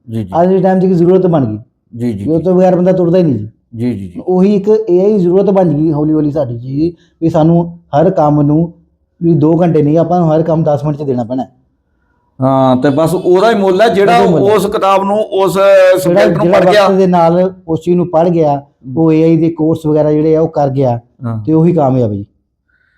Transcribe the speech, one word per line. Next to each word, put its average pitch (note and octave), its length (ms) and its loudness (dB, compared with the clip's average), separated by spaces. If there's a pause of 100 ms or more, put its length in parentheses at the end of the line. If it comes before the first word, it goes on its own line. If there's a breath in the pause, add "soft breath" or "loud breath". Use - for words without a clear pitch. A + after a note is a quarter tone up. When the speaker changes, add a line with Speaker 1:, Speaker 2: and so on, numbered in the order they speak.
(100)
Speaker 1:
ਜੀ, A2 140 -6
ਜੀ। F#2 60 -14 (120)
Speaker 2:
ਅੱਜ F#3 60 2
ਦੇ F#3+ 100 2
ਟਾਈਮ F#3 220 0
'ਚ F3+ 40 0
ਇੱਕ F#3+ 80 2
ਜ਼ਰੂਰਤ F3+ 340 2
ਬਣ D#3+ 200 0
ਗਈ। G#2+ 120 -6 (380)
Speaker 1:
ਜੀ, A#2+ 160 -4
ਜੀ, G2+ 180 -6
Speaker 2:
ਉਸ E3 80 0
Speaker 1:
ਜੀ। D#3+ 60 -6
Speaker 2:
ਤੋਂ F3+ 100 0
ਬਗੈਰ F3+ 220 2
ਬੰਦਾ F3+ 160 0
ਤੁਰਦਾ E3+ 260 0
ਹੀ F#3 40 2
ਨਹੀਂ D3+ 120 0
ਜੀ। G#2+ 140 -8 (280)
Speaker 1:
ਜੀ, A#2+ 160 -4
ਜੀ, G2 160 -10
ਜੀ। F2 180 -16
Speaker 2:
ਉਹੀ F#3 280 2
ਇੱਕ G#3+ 360 0
ਏ F3+ 140 2
ਆਈ G#3+ 140 0
ਜ਼ਰੂਰਤ F#3 320 0
ਬਣ F#3+ 180 2
ਗਈ D#3 240 0
ਹੌਲੀ D3+ 200 -2
ਹੌਲੀ D3+ 180 0
ਸਾਡੀ C3 280 -6
ਜੀ, C#3+ 380 -6 (260 soft breath)
ਵੀ E3 60 0
ਸਾਨੂੰ E3+ 500 0
ਹਰ D#3+ 320 0
ਕੰਮ D3 320 0
ਨੂੰ D#3 320 0 (480)
ਵੀ E3 120 2
ਦੋ D#3 280 2
ਘੰਟੇ D#3+ 200 2
ਨਹੀਂ, D3+ 160 0
ਆਪਾਂ E3+ 220 0
ਨੂੰ D#3+ 140 0
ਹਰ E3 80 2
ਕੰਮ E3 200 -2
ਦਸ D3 220 -2
ਮਿੰਟ D3+ 120 -4
'ਚ D3 60 -10
ਦੇਣਾ B2 220 -4
ਪੈਣਾ B2+ 180 -8
ਹੈ। - 80 -12 (920)
Speaker 1:
ਹਾਂ, C3 340 2
ਤੇ C3+ 140 0
ਬਸ D#3 240 0
ਉਹਦਾ F#3 360 2
ਹੀ A3+ 40 0
ਮੁੱਲ F#3+ 260 0
ਹੈ A3+ 80 4
ਜਿਹੜਾ F#3+ 300 2
Speaker 2:
ਉਹਦਾ - 80 2
ਹੀ F3+ 60 2
ਮੁੱਲ G3 180 2
ਹੈ। G#3+ 60 2
Speaker 1:
ਉਸ G3 100 -2
ਕਿਤਾਬ G3 380 0
ਨੂੰ, G#3 200 -2
ਉਸ F#3+ 300 -2
Speaker 2:
ਜਿਹੜਾ, F#3+ 440 4
Speaker 1:
ਸਬਜੈਕਟ F3 380 0
ਨੂੰ D#3+ 100 -2
Speaker 2:
ਜਿਹੜਾ F#3+ 140 2
Speaker 1:
ਪੜ੍ਹ F#3 100 2
ਗਿਆ। G3 180 4
Speaker 2:
ਵਕਤ G3 80 0
ਦੇ F#3+ 100 2
ਨਾਲ F3+ 480 0 (140)
ਉਸ D#3+ 120 -4
ਚੀਜ਼ F3 160 0
ਨੂੰ F3 140 -2
ਪੜ੍ਹ E3+ 200 2
ਗਿਆ, D3 360 0 (300)
ਉਹ E3 160 2
ਏ D#3 100 2
ਆਈ E3 140 4
ਦੇ D#3+ 140 0
ਕੋਰਸ D#3 360 -4
ਵਗੈਰਾ D3+ 260 0
ਜਿਹੜੇ D#3 240 0
ਆ D#3+ 40 2
ਉਹ D#3+ 80 0
ਕਰ D3 200 -2
ਗਿਆ, B2+ 320 -2 (240)
Speaker 1:
ਹਾਂ। A2+ 200 -8
Speaker 2:
ਤੇ D3+ 80 -2
ਉਹੀ D#3+ 200 2
ਕਾਮਯਾਬ C3 400 0
ਹੈ G#2 40 -6
ਜੀ। G2+ 100 -10 (720)